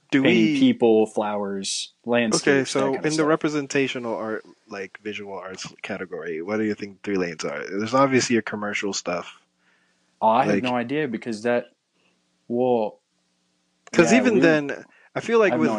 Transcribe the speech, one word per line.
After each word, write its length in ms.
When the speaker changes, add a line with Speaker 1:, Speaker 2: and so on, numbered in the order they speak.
Speaker 1:
Do 120
Speaker 2:
painting 260
Speaker 1:
we 100
Speaker 2:
people, 480
flowers, 840
landscapes, 360
Speaker 1:
Okay, 220
Speaker 2:
that 80
Speaker 1:
so 220
Speaker 2:
kinda 140
Speaker 1:
in 80
the 80
Speaker 2:
stuff. 60
Speaker 1:
representational 840
art, 300
like, 340
visual 320
arts 480
category, 600
what 160
do 60
you 120
think 280
three 140
lanes 280
are? 220
There's 260
obviously 420
your 80
commercial 500
stuff. 440
Speaker 2:
Oh, 60
I 180
have 80
Speaker 1:
Like 100
Speaker 2:
no 120
idea, 320
because 360
that, 220
well, 520
Speaker 1:
'Cause 220
Speaker 2:
yeah, 0
Speaker 1:
even 200
Speaker 2:
we 60
Speaker 1:
then, 460
I 40
feel 200
like 140
Speaker 2:
I 20
have 60
Speaker 1:
with 100
Speaker 2:
no 80